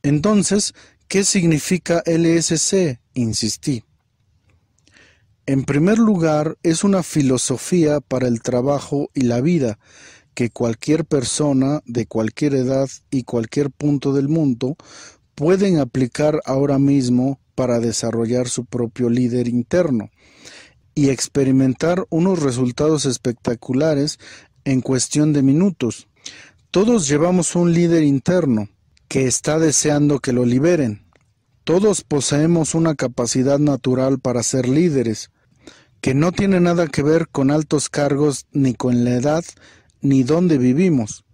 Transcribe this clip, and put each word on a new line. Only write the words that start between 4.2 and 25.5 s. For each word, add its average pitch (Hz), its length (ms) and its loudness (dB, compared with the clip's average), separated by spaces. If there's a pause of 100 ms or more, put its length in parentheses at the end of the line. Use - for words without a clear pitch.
En 135 160 0
primer 160 340 2
lugar, 160 640 0
es 160 220 0
una 196 180 2
filosofía 147 960 0
para 127 280 -4
el 120 160 -2
trabajo 135 720 -2
y 139 60 -2
la 120 200 0
vida 139 380 0 (560)
que 120 160 -2
cualquier 147 540 -2
persona 139 800 0
de 117 200 -4
cualquier 110 480 -2
edad 135 340 0 (220)
y 131 140 -4
cualquier 131 480 -4
punto 143 420 -2
del 139 160 -2
mundo 143 480 -2 (580)
pueden 185 440 2
aplicar 135 680 -2
ahora 139 340 0
mismo 135 640 2 (140)
para 123 240 0
desarrollar 117 680 -2
su 123 160 -6
propio 120 460 -4
líder 120 400 0
interno 123 640 -2 (840)
y 139 140 2
experimentar 135 1000 0
unos 170 320 0
resultados 135 640 -2
espectaculares 135 1120 -2 (460)
en 131 160 0
cuestión 147 540 0
de 143 80 2
minutos. 139 680 0 (640)